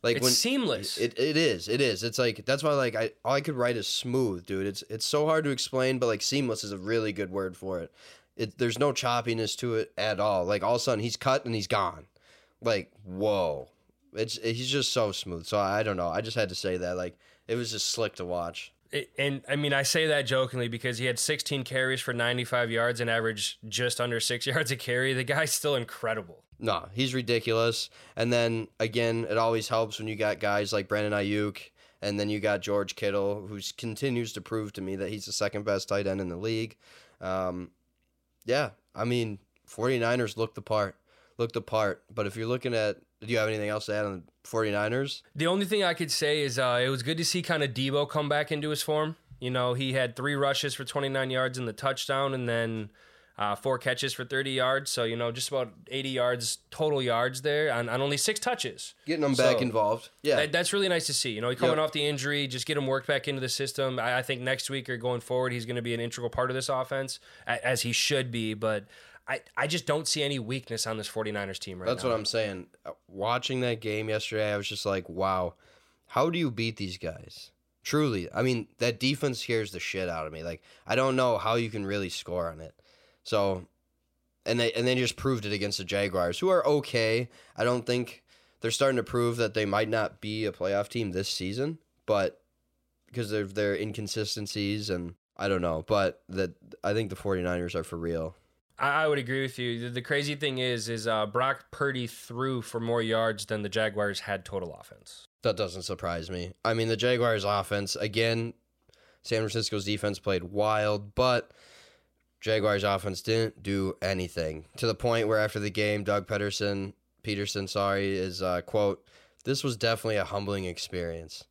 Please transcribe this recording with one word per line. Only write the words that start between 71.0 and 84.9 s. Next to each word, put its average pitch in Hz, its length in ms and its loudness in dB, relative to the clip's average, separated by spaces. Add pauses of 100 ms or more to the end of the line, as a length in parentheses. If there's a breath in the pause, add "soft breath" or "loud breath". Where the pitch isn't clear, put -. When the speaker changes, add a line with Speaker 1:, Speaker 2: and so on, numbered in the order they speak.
Speaker 2:
forty-niners 104 500 -4
team 92 220 -10
right 92 60 -4
Speaker 1:
That's 123 180 -2
Speaker 2:
now. 127 60 2
Speaker 1:
what 113 60 2
I'm 107 100 -2
saying. 101 400 -2 (200)
Uh, 80 40 -10 (180)
watching 120 540 -2
that 117 180 0
game 107 300 -2
yesterday, 107 420 0
I 104 40 0
was 101 120 -4
just 101 180 -6
like, 98 220 0
"Wow, 92 460 0 (520 soft breath)
how 143 240 2
do 175 80 -2
you 151 120 2
beat 113 260 -2
these 92 220 -6
guys?" - 520 -10 (320)
Truly. 123 500 2
I 110 100 0
mean, 123 260 0 (100)
that 117 220 0
defense 135 400 0
scares 110 320 0
the 90 80 -8
shit 92 280 -2
out 80 180 -4
of 78 60 -8
me. 80 100 -10
Like, 85 200 -8 (240 loud breath)
I 107 80 2
don't 131 220 4
know 123 220 4
how 110 160 2
you 117 160 2
can 104 160 -6
really 98 240 0
score 87 380 -4
on 80 120 -10
it. 80 140 -14 (480 soft breath)
So, 98 440 0 (800)
and 117 160 2
they, 117 120 4
and 123 140 2
they 127 80 4